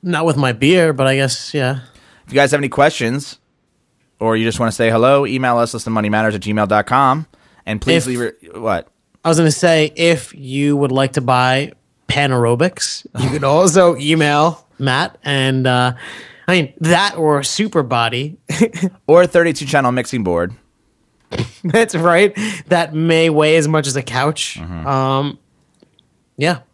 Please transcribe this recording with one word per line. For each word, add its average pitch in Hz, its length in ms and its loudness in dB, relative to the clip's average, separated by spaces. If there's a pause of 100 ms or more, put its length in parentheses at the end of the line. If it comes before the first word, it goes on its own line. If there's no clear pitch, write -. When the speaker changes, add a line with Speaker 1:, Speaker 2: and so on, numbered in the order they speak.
Speaker 1:
Not 165 240 -2
with 156 120 2
my 131 160 0
beer, 160 400 2
but 131 140 0
I 135 80 2
guess, 135 380 -4
yeah. 131 260 -2 (460)
Speaker 2:
If - 80 -16
you - 20 0
guys 139 160 4
have 147 100 0
any 139 80 -4
questions, 139 720 -2 (800)
or 113 180 0
you 113 80 0
just 113 140 -2
wanna 117 120 0
say 113 180 0
hello, 131 360 4
email 127 320 0
us, 117 160 0
listen 117 200 -8
money 107 160 0
matters 107 260 0
at 95 60 -6
gmail 107 260 -2
dot 104 200 2
com. 135 400 0 (380)
And 107 160 -8
please 156 260 0
Speaker 1:
If 123 120 -4
Speaker 2:
leave 117 140 -6 (220)
a, 98 40 -14
what? 107 280 -4 (360)
Speaker 1:
I 165 60 0
was 160 80 4
gonna 160 140 4
say, 156 440 2
if 170 400 0
you 143 420 -2
would 139 140 0
like 131 220 0
to 143 80 -2
buy 127 520 0 (340)
Panaerobics, 131 1000 -2 (140)
you 131 100 0
can 139 140 -4
also 170 540 4
email 151 680 0 (120)
Matt 135 460 -2
and, 131 420 -2
uh, 123 280 2 (540)
I 175 40 0
mean, 170 300 0
that 175 360 2
or 151 240 2
Superbody. 131 960 -4 (120)
<laughs> 185 420 -2 (160)
Speaker 2:
Or 170 160 8
a 175 40 2
thirty-two 170 380 0
channel 135 260 2
mixing 123 320 -4
board. 87 300 -2 (800)
Speaker 1:
<laughs> - 320 -10
That's 220 320 0
right. 175 420 2 (300)
That 165 260 -2
may 165 380 2
weigh 151 260 4
as 147 100 2
much 151 200 0
as 131 80 -4
a 139 80 -4
couch. 135 560 -4
Speaker 2:
Mm-hmm. 85 280 -10
Speaker 1:
Um, 135 520 -2 (1000)
yeah. 151 220 -2 (140)